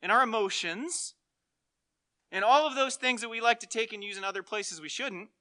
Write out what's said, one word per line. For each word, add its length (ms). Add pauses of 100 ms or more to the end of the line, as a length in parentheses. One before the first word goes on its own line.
and 80
our 140
emotions 920 (1160)
and 120
all 220
of 80
those 220
things 260
that 80
we 120
like 180
to 80
take 260
and 100
use 140
in 60
other 180
places 400
we 80
shouldn't 400 (120)